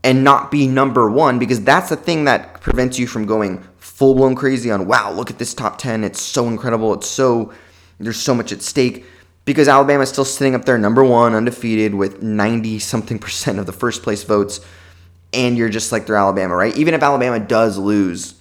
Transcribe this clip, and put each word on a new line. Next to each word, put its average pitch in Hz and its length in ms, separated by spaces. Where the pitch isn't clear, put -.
and 131 180
not 139 300
be 143 160
number 127 420
one, 127 300
because 117 240
that's 175 240
the 160 80
thing 156 280
that - 360
prevents 127 400
you 123 80
from 110 180
going 101 340
full-blown 131 580
crazy 127 340
on, 98 160
"Wow, 104 240
look 98 180
at - 120
this 120 120
top 110 240
ten. 110 280
It's - 180
so 123 240
incredible. 110 480
It's - 140
so, 123 440
there's 113 220
so 143 120
much 113 200
at 101 100
stake." - 420
Because 143 220
Alabama's 139 420
still 135 160
sitting 135 300
up 120 120
there 127 120
number 110 240
one, 117 320
undefeated, 110 640
with 98 260
ninety-something 110 960
percent - 400
of 101 80
the 90 60
first - 320
place 104 180
votes. 101 380
And 123 260
you're 117 100
just 110 220
like, 110 160
"They're 110 80
Alabama," 98 400
right? 98 220
Even 156 180
if 147 80
Alabama 127 380
does 107 360
lose 98 640